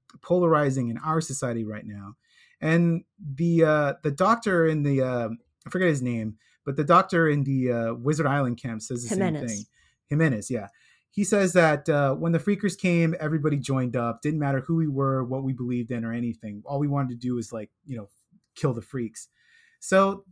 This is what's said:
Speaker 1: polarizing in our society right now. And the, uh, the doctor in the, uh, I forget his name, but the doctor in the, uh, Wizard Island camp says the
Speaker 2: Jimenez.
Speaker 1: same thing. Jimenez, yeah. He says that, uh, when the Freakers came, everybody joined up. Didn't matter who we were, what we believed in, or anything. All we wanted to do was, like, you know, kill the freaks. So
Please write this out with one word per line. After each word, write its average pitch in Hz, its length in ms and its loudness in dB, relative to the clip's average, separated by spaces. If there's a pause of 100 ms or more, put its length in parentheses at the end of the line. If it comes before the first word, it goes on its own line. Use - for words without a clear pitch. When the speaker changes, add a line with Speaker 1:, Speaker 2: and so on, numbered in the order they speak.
(220)
Speaker 1:
polarizing 147 640 2
in 113 100 -6
our 160 220 -2
society 120 440 -4
right 107 220 -8
now. 101 280 -12 (460)
And 170 440 2 (140)
the, 165 460 2
uh, 151 380 2
the 151 80 0
doctor 185 560 2
in 156 160 0
the, 139 200 2
uh, 123 260 -2 (380)
I - 40 -14
forget 185 180 2
his 139 140 2
name, 113 340 -4 (300)
but 139 100 -4
the 151 80 0
doctor 170 440 4
in 147 160 2
the, 131 280 0
uh, 117 220 -2
Wizard 143 320 0
Island 131 340 0
camp 113 220 -8
says 120 200 -8
the 117 120 -6
Speaker 2:
Jimenez. 175 260 0
Speaker 1:
same 123 80 -6 (100)
thing. 104 80 -12 (420)
Jimenez, 147 420 0
yeah. 107 180 -6 (420)
He 202 140 0
says 185 300 2
that, 156 360 4
uh, 143 240 2
when 165 180 -2
the 160 60 2
Freakers 202 400 0
came, 170 420 2
everybody 151 380 0
joined 127 380 -2
up. 117 260 -2
Didn't 151 180 -2
matter 139 200 0
who 165 160 -2
we 160 120 0
were, 135 360 0
what 131 180 -6
we 131 100 -2
believed 123 380 -4
in, 117 160 -4
or 113 80 -6
anything. 110 500 -8
All 139 140 -4
we 147 100 0
wanted 139 220 0
to 120 60 -10
do 123 180 -4
was, 117 180 -6
like, 110 180 -10 (140)
you 131 140 -10
know, 101 100 -14 (460)
kill 139 180 -2
the 117 80 -6
freaks. - 480 -10 (520)
So 196 520 2